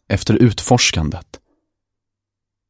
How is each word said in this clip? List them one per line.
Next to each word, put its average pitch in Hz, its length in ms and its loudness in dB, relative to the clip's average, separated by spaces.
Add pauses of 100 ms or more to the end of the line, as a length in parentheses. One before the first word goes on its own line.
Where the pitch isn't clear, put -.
efter - 260 -2
utforskandet. - 1040 0 (1300)